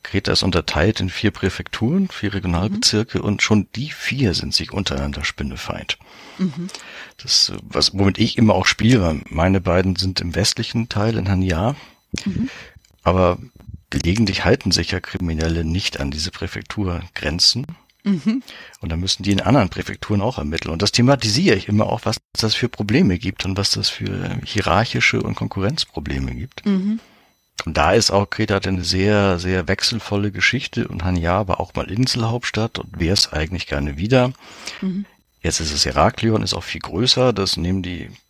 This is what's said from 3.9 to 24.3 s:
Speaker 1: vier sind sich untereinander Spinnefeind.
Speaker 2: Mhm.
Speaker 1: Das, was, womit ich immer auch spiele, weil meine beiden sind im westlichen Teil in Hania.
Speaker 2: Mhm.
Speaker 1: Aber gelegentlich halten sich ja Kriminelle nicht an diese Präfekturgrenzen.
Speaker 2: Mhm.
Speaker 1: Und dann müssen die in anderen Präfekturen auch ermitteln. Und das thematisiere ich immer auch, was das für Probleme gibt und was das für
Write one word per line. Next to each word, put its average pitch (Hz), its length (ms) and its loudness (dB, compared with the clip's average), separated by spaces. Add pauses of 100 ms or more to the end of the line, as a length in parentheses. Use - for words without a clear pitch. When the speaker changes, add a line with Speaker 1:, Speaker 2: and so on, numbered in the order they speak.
Speaker 1:
vier 120 440 0
sind - 180 -4
sich - 200 -4
untereinander 71 520 -4
Spinnefeind. - 720 -6 (420)
Speaker 2:
Mhm. 175 280 -2 (560)
Speaker 1:
Das, - 300 2 (100)
was, - 340 0
womit 98 220 4
ich 117 200 2
immer 107 160 8
auch 92 120 2
spiele, 113 340 4
weil 80 280 2
meine 90 320 2
beiden 92 340 2
sind 95 260 -2
im 87 140 -6
westlichen 113 540 -2
Teil 110 280 0
in 95 120 -2
Hania. 92 480 0 (480)
Speaker 2:
Mhm. 208 260 -2 (540)
Speaker 1:
Aber 90 340 4 (520)
gelegentlich 95 540 0
halten 107 280 2
sich - 180 0
ja 92 80 -2
Kriminelle 82 680 -2
nicht 82 360 -2
an 69 100 -4
diese 78 220 -6
Präfekturgrenzen. 85 1300 -4 (360)
Speaker 2:
Mhm. 202 420 0 (360)
Speaker 1:
Und 80 120 -4
dann 80 80 -2
müssen 95 240 -2
die 101 80 2
in 98 80 4
anderen 107 280 4
Präfekturen 98 520 -2
auch 117 180 -2
ermitteln. 78 320 -4
Und 82 100 -4
das 101 120 2
thematisiere 127 640 4
ich 95 100 -6
immer 107 200 4
auch, - 180 -2
was 110 140 -2 (160)
das 110 200 0
für - 140 0
Probleme 107 500 2
gibt - 260 -4
und 95 120 -2
was 101 160 2
das 101 160 0
für 92 560 -4